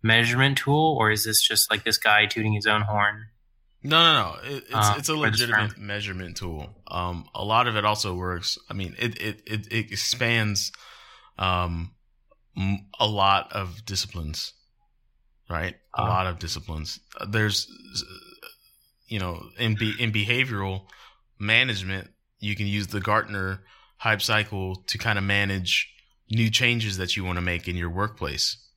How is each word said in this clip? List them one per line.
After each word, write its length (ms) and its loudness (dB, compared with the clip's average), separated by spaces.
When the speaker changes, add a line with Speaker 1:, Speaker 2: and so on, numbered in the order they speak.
Speaker 1:
measurement 560 4
tool, 420 2
or 100 6
is 140 0
this 160 2
just, 300 2
like, 140 0
this 120 2
guy 300 6
tooting 260 0
his 140 0
own 160 4
horn? 460 0
Speaker 2:
No, 200 4
no, 200 6
no. 140 -4
It, 80 -10
it's, 100 -12
Speaker 1:
Uh, 240 4
Speaker 2:
it's 100 -4
a 60 0
Speaker 1:
for 160 2
this 100 0
Speaker 2:
legitimate 320 2
Speaker 1:
firm. 140 -16
Speaker 2:
measurement 500 -8
tool. 520 -10
Um, 460 -4
a 80 -8
lot 240 4
of 100 0
it 100 2
also 280 0
works. 440 -4
I 60 -10
mean, 240 -6
it, 200 -4
it, 280 -8
it, 260 -6
it 180 -4
expands, 800 0
um, 560 -2
m-, 440 -2
a 80 4
lot 460 4
of 340 -6
disciplines, 680 -6
right? 280 -4
A 80 -2
Speaker 1:
Uh-huh. 80 0
Speaker 2:
lot 160 2
of 120 -4
disciplines. 600 -8
Uh, 60 -8
there's, 440 0
you 120 -6
know, 300 -6
in 180 0
be-, 220 -2
in 140 0
behavioral 720 -2
management, 720 0
you 180 -4
can 100 -2
use 220 -2
the 120 -4
Gartner 640 -2
hype 240 2
cycle 560 0
to 220 -6
kinda 240 0
manage 680 0
new 200 2
changes 480 0
that 180 -2
you 80 -4
wanna 160 -2
make 260 -2
in 100 -4
your 120 -2
workplace. 680 -4